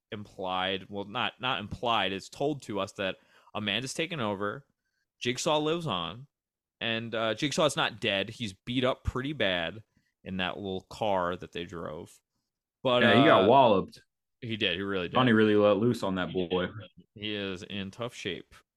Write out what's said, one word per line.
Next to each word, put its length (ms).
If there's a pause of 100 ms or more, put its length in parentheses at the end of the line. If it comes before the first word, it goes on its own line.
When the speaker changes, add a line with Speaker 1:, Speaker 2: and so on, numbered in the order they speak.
(120)
Speaker 1:
implied, 800
well, 160
not, 340
not 200
implied, 520
it's 180
told 340
to 160
us 140
that 220 (400)
Amanda's 400
taken 240
over, 460 (540)
Jigsaw 380
lives 300
on, 400 (520)
and, 360
uh, 180
Jigsaw's 440
not 220
dead. 300
He's 240
beat 300
up 200
pretty 300
bad 480 (420)
in 140
that 200
little 340
car 460
that 140
they 140
drove. 460 (720)
But, 180
Speaker 2:
Yeah, 180
he 60
got 200
Speaker 1:
uh, 20
Speaker 2:
walloped. 520 (420)
Speaker 1:
he 160
did, 180
he 80
really 240
did. 80
Speaker 2:
Donnie 180
really 220
let 220
loose 260
on 120
that 160
boy. 360 (480)
Speaker 1:
He 180
is 300
in 260
tough 240
shape. 400 (240)